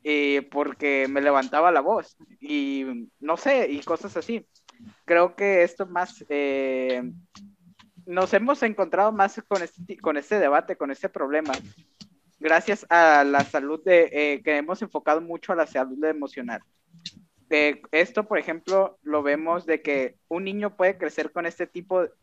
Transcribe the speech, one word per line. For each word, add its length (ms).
eh, 480
porque 580
me 120
levantaba 500
la 100
voz", 360
y 680
no 180
sé, 340
y 100
cosas 360
así. 300
Creo 300
que 280
esto 220
más, 440
eh, 840
nos 280
hemos 300
encontrado 480
más 360
con 140
este 240
ti-, 120
con 200
este 220
debate, 380
con 140
este 180
problema, 440
gracias 500
a 340
la 200
salud 400
de, 280
eh, 320
que 140
hemos 240
enfocado 400
mucho 320
a 20
la 120
salud 380
emocional. 560
De 320
esto, 360
por 120
ejemplo, 640
lo 200
vemos 420
de 160
que 360
un 160
niño 320
puede 220
crecer 340
con 140
este 200
tipo 400